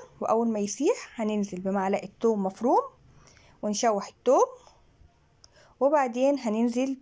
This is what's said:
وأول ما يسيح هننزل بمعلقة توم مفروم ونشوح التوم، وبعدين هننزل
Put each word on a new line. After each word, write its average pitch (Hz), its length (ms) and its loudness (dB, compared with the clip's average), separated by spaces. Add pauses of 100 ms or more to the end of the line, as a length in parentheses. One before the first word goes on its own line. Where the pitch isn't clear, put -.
(220)
وأول 226 280 2
ما 214 100 -2
يسيح 254 640 -2
هننزل 208 400 -4
بمعلقة 196 480 -2 (100)
توم 220 240 0
مفروم 240 380 0 (800)
ونشوح 208 460 -2
التوم، 320 400 2 (1300)
وبعدين 269 600 2
هننزل 240 640 -2